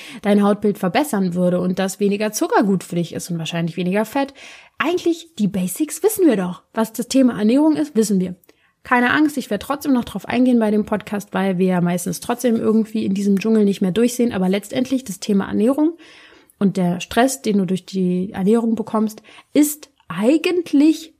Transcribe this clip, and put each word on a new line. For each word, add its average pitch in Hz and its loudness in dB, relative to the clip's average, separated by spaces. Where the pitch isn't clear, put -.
dein 208 4
Hautbild 202 2
verbessern 190 0
würde 180 2
und 180 -2
dass 190 -4
weniger 202 0
Zucker 339 2
gut 196 0
für - -8
dich 170 -4
ist - -10
und 170 -4
wahrscheinlich 165 -4
weniger 185 -2
Fett. 277 -4
Eigentlich, 339 -2
die 208 0
Basics 185 -4
wissen 403 2
wir 233 4
doch. 180 -6
Was 226 -2
das - -8
Thema 254 2
Ernährung 285 4
ist, 294 -4
wissen 214 2
wir. 180 -4
Keine 247 2
Angst, 294 2
ich - -8
werde 202 -4
trotzdem 294 -2
noch 240 2
drauf - -10
eingehen 247 2
bei 214 2
dem 214 0
Podcast, 202 -6
weil 190 0
wir 185 2
ja 185 2
meistens 175 -2
trotzdem 247 -2
irgendwie 220 0
in 196 -2
diesem 196 2
Dschungel 214 2
nicht 196 0
mehr 185 0
durchsehen. 240 0
Aber 185 0
letztendlich 254 -2
das - -12
Thema 196 0
Ernährung 277 0
und 196 0
der 175 0
Stress, 262 0
den 208 0
du 190 0
durch 185 -4
die 185 -2
Ernährung 220 2
bekommst, 214 -4
ist - 0
eigentlich 311 0